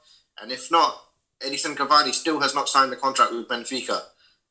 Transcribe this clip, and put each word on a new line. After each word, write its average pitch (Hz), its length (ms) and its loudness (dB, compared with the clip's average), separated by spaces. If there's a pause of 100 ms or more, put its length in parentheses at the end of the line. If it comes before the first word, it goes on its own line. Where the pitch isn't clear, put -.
(420)
And 110 100 -14
if 127 180 -10
not, 165 300 2 (400)
Edison 139 360 -6
Cavani 139 360 4
still 156 280 -2
has 135 140 0
not 143 140 -2
signed 131 240 4
the 123 40 -8
contract 131 360 2
with 117 160 -8
Benfica. 120 520 -4 (500)